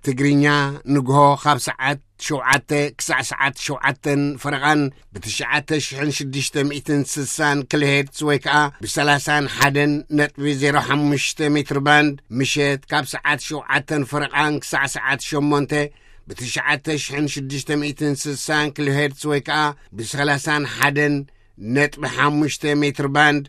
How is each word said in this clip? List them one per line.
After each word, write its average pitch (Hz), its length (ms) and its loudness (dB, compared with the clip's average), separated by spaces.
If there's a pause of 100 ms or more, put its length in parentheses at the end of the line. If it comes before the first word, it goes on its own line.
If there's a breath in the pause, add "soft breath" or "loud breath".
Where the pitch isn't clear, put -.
ትግርኛ 143 420 2 (420)
ንግሆ 139 340 4 (160)
ካብ 151 240 2
ሰዓት 135 400 -4 (200)
ሸውዓተ 135 500 0 (220)
ክሳዕ 131 320 -2
ሰዓት 135 340 -2
ሸውዓተን 143 640 -2 (140)
ፈረቓን 143 440 0 (300 soft breath)
ብትሽዓተ 120 580 -4 (120)
ሽሕን 139 320 -4
ሽዱሽተ 139 520 -4
ሚእትን 147 420 0
ስሳን 147 580 0
ኪሎ 147 220 0
ሄርትዝ 143 360 0
ወይ 147 180 2
ከዓ 147 180 2 (180)
ብሰላሳን 143 720 0
ሓደን 143 420 2 (200)
ነጥቢ 147 440 0
ዜሮ 143 260 2
ሓሙሽተ 147 680 0
ሜትር 143 300 0
ባንድ 147 340 4 (180)
ምሸት 139 520 0
ካብ 123 240 -2
ሰዓት 147 340 -2
ሸውዓተን 143 640 -4
ፈረቓን 147 520 -2
ክሳዕ 139 320 -2
ሰዓት 135 320 -4
ሸሞንተ 147 500 0 (540 soft breath)
ብትሽዓተ 139 600 -4 (100)
ሽሕን 143 320 -2
ሽዱሽተ 139 480 -6
ሚእትን 147 400 -2
ስሳን 147 560 -2
ኪሎ 147 200 -4
ሄርትዝ 139 340 -2
ወይ 143 160 0
ከዓ 151 180 -2 (320 soft breath)
ብሰላሳን 143 760 -2
ሓደን 143 480 2 (520)
ነጥቢ 143 420 0
ሓሙሽተ 147 680 2
ሜትር 143 320 0
ባንድ 147 400 4